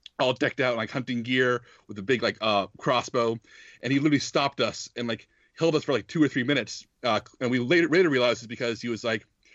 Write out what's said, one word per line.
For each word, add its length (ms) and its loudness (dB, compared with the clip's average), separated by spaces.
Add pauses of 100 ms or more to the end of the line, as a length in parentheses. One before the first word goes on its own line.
(200)
all 140 2
decked 280 -2
out 120 2
in, 40 -4
like, 140 -6
hunting 320 -6
gear 400 2 (240)
with 120 -14
a 40 -8
big, 200 0
like, 180 0
uh, 260 2 (100)
crossbow, 640 0 (440)
and 100 -2
he 60 4
literally 200 4
stopped 420 -2
us 360 -4
and, 100 -6
like, 220 -8 (280)
held 180 2
us 100 -2
for, 80 -2
like, 140 0
two 160 0
or 60 6
three 140 -2
minutes. 440 -4 (180)
Uh, 160 2 (200)
and 100 -2
we 80 0
later, 300 2
later 200 4
realized 320 2
it's 60 -14
because 340 -6
he 80 -6
was, 160 -4
like, 200 -4 (300)